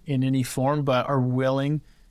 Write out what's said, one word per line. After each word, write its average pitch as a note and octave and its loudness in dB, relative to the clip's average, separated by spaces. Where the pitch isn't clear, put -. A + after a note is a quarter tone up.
in C3 -2
any C3 0
form, C#3 -2
but C3 2
are C#3+ 0
willing C3 0